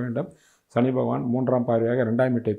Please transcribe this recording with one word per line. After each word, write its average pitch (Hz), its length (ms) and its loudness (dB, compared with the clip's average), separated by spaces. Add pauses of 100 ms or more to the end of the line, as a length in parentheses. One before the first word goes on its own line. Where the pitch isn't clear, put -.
வேண்டும். 123 240 -6 (460)
சனி 127 220 4
பகவான் 127 340 -2
மூன்றாம் 123 380 0
பார்வையாக 117 360 2
இரண்டாம் 123 300 2
வீட்டை 110 240 -2